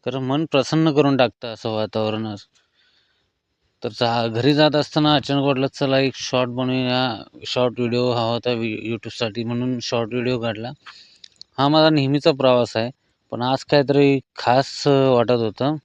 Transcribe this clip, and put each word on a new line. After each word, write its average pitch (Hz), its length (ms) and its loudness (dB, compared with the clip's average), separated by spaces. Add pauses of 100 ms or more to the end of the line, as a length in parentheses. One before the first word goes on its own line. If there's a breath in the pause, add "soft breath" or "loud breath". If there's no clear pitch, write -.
तर 127 140 -6
मन 135 320 -2
प्रसन्न 156 400 2
करून 139 260 2
टाकतं 120 360 -4
असं 113 160 -8
वातावरण 110 580 -4
असं. 101 280 -14 (1300)
तर 120 60 -4
जा-, 117 380 0
घरी 117 260 2
जात 151 220 4
असताना 151 400 2
अचानक 139 280 -2
वाटलं, 135 240 0
"चला 135 320 0
एक 135 160 0
शॉर्ट 127 340 -2
बनवूया, 127 760 -2 (240)
शॉर्ट 123 300 0
व्हिडिओ 123 340 -2
हवा 117 200 -2
होता 120 200 -4
वि-, 113 360 -6
YouTube-साठी," 117 560 -6
म्हणून 120 360 -4
शॉर्ट 117 300 -4
व्हिडिओ 123 320 -4
काढला. 113 300 -6 (840 loud breath)
हा 135 100 2
माझा 156 220 4
नेहमीचा 143 420 2
प्रवास 127 460 2
आहे, 117 140 -2 (400)
पण 117 100 -6
आज 131 220 -2
काहीतरी 139 560 4 (160)
खास, - 520 0
अ, - 20 4
वाटत 131 420 4
होतं 120 420 0 (120)